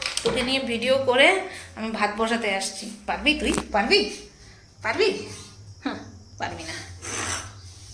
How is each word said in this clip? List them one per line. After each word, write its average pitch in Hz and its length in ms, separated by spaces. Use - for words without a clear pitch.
তোকে 254 180
নিয়ে 262 180
ভিডিও 233 460
করে 294 360
আমি 220 160
ভাত 208 260
বসাতে 220 380
আসছি। - 360
পারবি 202 320
তুই? 220 140
পারবি? 254 380
পারবি? 226 220
হুম, - 120
পারবি - 260
না, - 100